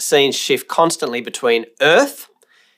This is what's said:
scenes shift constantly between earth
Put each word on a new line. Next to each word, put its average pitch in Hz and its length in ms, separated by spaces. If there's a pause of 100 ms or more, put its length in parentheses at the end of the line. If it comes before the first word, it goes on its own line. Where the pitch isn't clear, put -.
scenes 143 320
shift - 320
constantly 147 540
between 113 440 (140)
earth 208 500 (480)